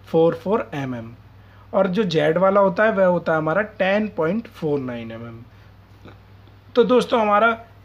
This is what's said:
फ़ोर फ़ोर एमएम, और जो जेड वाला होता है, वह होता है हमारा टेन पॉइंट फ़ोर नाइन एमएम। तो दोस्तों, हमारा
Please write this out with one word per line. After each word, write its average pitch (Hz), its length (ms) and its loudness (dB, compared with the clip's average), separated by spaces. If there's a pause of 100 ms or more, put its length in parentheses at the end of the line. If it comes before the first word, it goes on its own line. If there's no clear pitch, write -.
फ़ोर 165 280 2
फ़ोर 185 400 -4
एमएम, 127 360 -8 (600)
और 196 160 2
जो 190 160 0
जेड 160 340 0
वाला 196 220 4
होता 196 240 2
है, 220 80 2
वह 190 140 2
होता 175 260 0
है 160 60 2
हमारा 156 240 -2 (160)
टेन 202 300 0
पॉइंट 185 420 -4
फ़ोर 147 300 -4
नाइन 117 320 -10
एमएम। 117 260 -14 (1400)
तो 240 100 4
दोस्तों, 240 360 2
हमारा 214 380 2 (260)